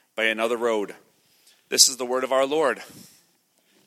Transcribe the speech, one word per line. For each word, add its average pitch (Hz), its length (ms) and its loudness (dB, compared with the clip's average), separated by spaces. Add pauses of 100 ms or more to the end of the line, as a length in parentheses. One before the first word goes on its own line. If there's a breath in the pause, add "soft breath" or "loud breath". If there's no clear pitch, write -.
(160)
by 110 80 -2
another 113 340 0
road. 110 380 -2 (760 soft breath)
This 127 200 4
is 131 80 -10
the 127 80 -6
word 127 180 -2
of 127 80 -2
our 135 140 4
Lord. 139 360 0 (1040 loud breath)